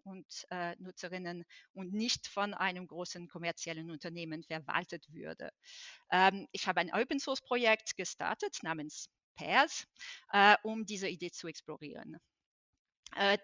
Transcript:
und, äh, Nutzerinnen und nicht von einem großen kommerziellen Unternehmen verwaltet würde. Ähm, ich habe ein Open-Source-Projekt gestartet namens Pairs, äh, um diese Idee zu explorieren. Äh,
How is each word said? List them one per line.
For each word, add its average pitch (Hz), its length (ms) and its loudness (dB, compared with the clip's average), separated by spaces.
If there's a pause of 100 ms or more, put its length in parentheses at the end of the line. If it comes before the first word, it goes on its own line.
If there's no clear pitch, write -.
und, - 460 -12
äh, 175 280 -4
Nutzerinnen 180 680 -8 (280)
und 185 200 -8
nicht 220 320 0
von 202 300 -2
einem 185 320 -2
großen 175 400 -8
kommerziellen 165 640 -6
Unternehmen 165 500 -8
verwaltet 160 720 -4
würde. 160 380 -10 (580)
Ähm, 190 420 6
ich - 140 -4
habe 180 140 2
ein 175 120 0
Open-Source-Projekt 247 1040 2
gestartet 185 680 -4
namens 156 440 -4 (280)
Pairs, 233 500 2 (460)
äh, 202 320 12
um 220 240 -2
diese 190 200 -4
Idee 175 220 -4
zu - 180 -10
explorieren. 156 680 -12 (960)
Äh, 202 280 4